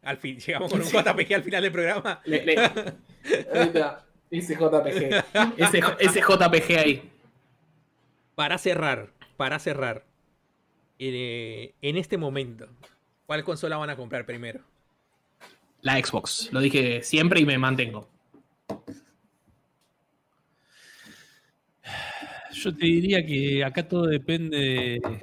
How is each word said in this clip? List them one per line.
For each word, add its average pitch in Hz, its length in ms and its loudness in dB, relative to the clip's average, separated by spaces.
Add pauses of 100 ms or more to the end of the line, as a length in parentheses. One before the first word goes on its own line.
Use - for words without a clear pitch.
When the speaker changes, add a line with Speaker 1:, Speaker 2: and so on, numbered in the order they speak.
Speaker 1:
Al 135 160 -8
fin, 131 220 -10
llegamos 151 320 -4
con 190 80 2
un 165 80 -2
Speaker 2:
Sí. 160 80 -2
Speaker 1:
J 190 200 4
P 170 120 0
G 196 80 2
al 190 80 0
final 190 180 -2
del 190 100 0
programa. 175 540 -2
Speaker 2:
Le, 151 180 0
le. 160 140 4
Speaker 1:
<laughs> - 0 -
Speaker 2:
Ahí 226 140 4 (800)
está. 160 520 0 (260)
Ese 165 240 -4
J 156 280 4
P - 100 -2
G. 208 640 2
Ese, 165 240 4 (180)
ese 185 220 4
J 185 300 6
P 160 120 6
G 170 160 4
ahí. 147 320 2 (1200)
Speaker 1:
Para 156 240 -2
cerrar, 156 540 0 (240)
para 139 240 -2
cerrar, 131 460 -4 (920)
eh, 117 840 -8
en 147 160 -2
este 185 200 -4
momento, 135 520 -6 (560)
¿cuál 151 180 -6
consola 160 340 -6
van 151 120 -6
a 139 80 -8
comprar 120 280 -10
primero? 120 360 -12 (1200)
Speaker 2:
La 135 200 0
Xbox. - 500 -6
Lo 131 100 0
dije 131 420 0
siempre 170 380 4
y 151 40 6
me 139 120 2
mantengo. 127 520 -2 (4000)
Speaker 3:
Yo 180 220 -4
te 156 100 -2
diría 170 400 4
que 139 380 0
acá 151 240 -2
todo 175 200 2
depende 156 500 0
de 127 420 0 (240)